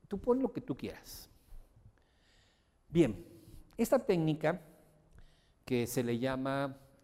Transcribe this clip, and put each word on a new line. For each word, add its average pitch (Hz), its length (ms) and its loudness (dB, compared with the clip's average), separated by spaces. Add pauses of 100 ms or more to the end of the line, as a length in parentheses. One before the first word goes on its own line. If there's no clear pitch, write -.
tú 190 120 -6
pon 247 220 2
lo 240 100 0
que 135 100 -6
tú 135 140 -6
quieras. - 540 -12 (1600)
Bien, 143 360 4 (520)
esta 240 220 4
técnica 160 600 2 (1040)
que 120 220 2
se 127 160 -2
le 120 160 0
llama, 135 580 -2 (260)